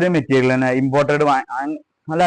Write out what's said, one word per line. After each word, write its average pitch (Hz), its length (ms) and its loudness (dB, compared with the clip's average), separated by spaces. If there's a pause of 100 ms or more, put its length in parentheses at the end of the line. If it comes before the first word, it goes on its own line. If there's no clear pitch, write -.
ഒരു 180 160 2
മെറ്റീരിയൽ 131 380 2
തന്നെ, 131 140 0 (120)
ഇമ്പോർട്ടഡ് 143 480 0
വാ-, 135 260 0
ആ, 127 40 -6 (520)
നല്ല 165 160 0